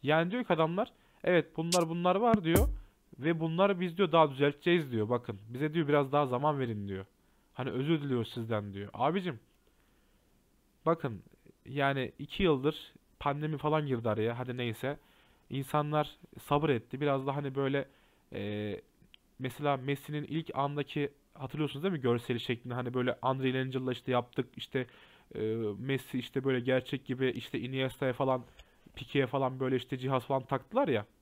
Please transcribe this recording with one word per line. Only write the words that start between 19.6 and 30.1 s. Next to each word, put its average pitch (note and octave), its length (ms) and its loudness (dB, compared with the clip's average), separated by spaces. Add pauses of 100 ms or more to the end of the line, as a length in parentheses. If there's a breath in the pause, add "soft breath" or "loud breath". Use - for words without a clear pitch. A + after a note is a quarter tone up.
Messi'nin C#3+ 460 -4
ilk D#3+ 320 -6
andaki C#3+ 560 -2 (220)
hatırlıyorsunuz C#3 500 -6
değil F#3+ 100 0
mi? C#3 80 -4
Görseli A#2+ 380 0
şeklinde A#2+ 340 -4
hani B2 200 -4
böyle B2+ 300 0
Unreal C3 320 0
Engine'la C3 360 -2
işte B2 200 -6
yaptık. B2 360 -2 (100)
İşte, B2+ 300 -6 (480 loud breath)
e, - 40 -8 (380)
Messi C3 420 -2
işte B2+ 240 -4
böyle C3 160 2
gerçek B2+ 460 0
gibi B2+ 240 0
işte - 300 -6
Iniesta'ya C3 540 -2
falan, C3 320 0 (500 soft breath)
Pique'ye C3 320 0
falan C3 320 -2
böyle C3 160 0
işte B2+ 220 -4
cihaz B2+ 280 0